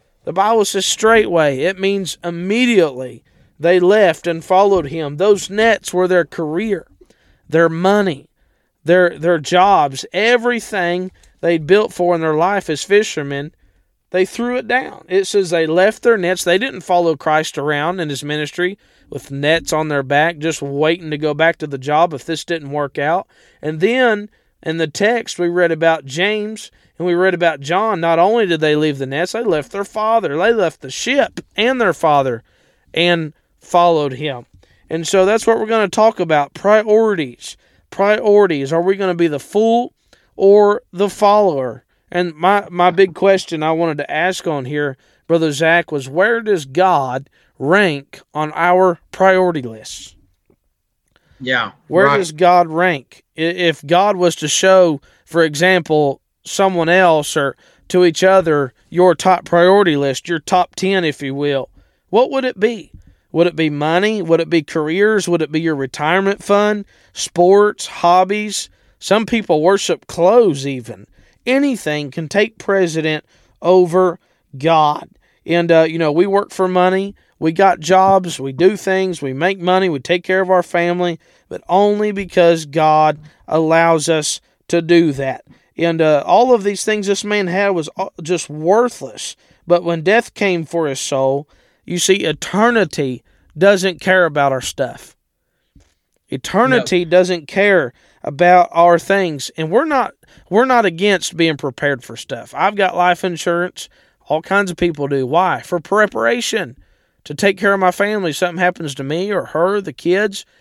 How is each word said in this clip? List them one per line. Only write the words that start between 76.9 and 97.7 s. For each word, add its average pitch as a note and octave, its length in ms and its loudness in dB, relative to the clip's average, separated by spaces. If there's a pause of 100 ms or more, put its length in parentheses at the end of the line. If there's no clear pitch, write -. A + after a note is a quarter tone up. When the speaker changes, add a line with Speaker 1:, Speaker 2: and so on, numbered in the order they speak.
Speaker 1:
We D#3+ 120 -2
got F#3 300 2
jobs. F#3 580 2
We C3+ 140 -8
do F#3 240 2
things. F#3+ 440 -2
We C3+ 120 -6
make F3+ 260 -2
money. F#3 300 2
We C#3+ 100 -4
take F3 240 -2
care F#3 160 0
of F#3 120 -2
our F3 120 4
family. F3 560 -2 (300)
But - 180 -14
only G#3 460 2
because E3+ 520 2
God D#3 540 2 (280)
allows D#3+ 600 2
us D#3 320 -2 (300)
to E3+ 120 0
do E3 320 4
that. C3 300 -6 (320)
And, E3 260 -2
uh, D3+ 240 2
all B3 280 4
of G#3 100 2
these G3+ 220 -4
things G#3+ 220 -2
this G3 180 -4
man G#3 220 -2
had G3 240 -2
was, E3 260 -4
uh, F#3+ 100 -6 (140)
just E3 280 -4
worthless. D#3 880 -2 (320)
But F3 160 2
when E3 200 -4
death G#3+ 320 0
came F3+ 300 -2
for E3 220 -4
his C3+ 140 -6
soul, C3+ 480 -2 (340)
you F3 160 -6
see, G3 240 0
eternity E3 960 -2 (360)
doesn't F#3 420 2
care F#3 260 2
about C#3+ 280 0
our C3 80 -6
stuff. - 560 -10 (1120)
Eternity G3 760 0
Speaker 2:
No. D#3+ 80 -8
Speaker 1:
doesn't F3+ 360 2
care F#3+ 460 2 (300)